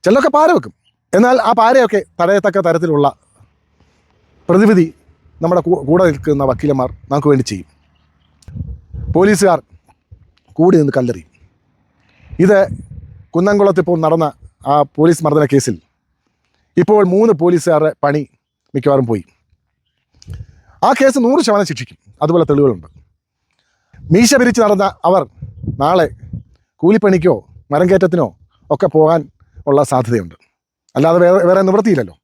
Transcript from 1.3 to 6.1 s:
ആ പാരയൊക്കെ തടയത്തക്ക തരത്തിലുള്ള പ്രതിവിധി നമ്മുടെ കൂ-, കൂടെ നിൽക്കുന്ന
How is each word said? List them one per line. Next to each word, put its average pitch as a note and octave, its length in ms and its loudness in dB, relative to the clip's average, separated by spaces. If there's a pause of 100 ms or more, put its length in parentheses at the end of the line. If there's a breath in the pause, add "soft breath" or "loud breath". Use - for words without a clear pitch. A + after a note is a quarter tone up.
ആ - 20 2 (100)
പാരയൊക്കെ A3+ 380 2 (200)
തടയത്തക്ക G3 480 0
തരത്തിലുള്ള D#3+ 400 0 (1400)
പ്രതിവിധി F#3+ 360 4 (560)
നമ്മുടെ E3+ 240 0
കൂ-, E3+ 220 -2
കൂടെ F3 220 2
നിൽക്കുന്ന C#3+ 400 -4